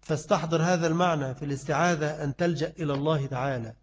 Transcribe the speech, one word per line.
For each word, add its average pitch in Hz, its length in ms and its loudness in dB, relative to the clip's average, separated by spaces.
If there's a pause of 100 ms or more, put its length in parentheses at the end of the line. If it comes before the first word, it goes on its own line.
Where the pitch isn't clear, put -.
فاستحضر 160 600 0
هذا 170 260 2
المعنى 160 480 2
في 147 100 -10
الاستعاذة، 151 760 0
أن 139 120 -2
تلجأ 165 440 0
إلى 147 140 0
الله 143 320 0
تعالى 127 580 -4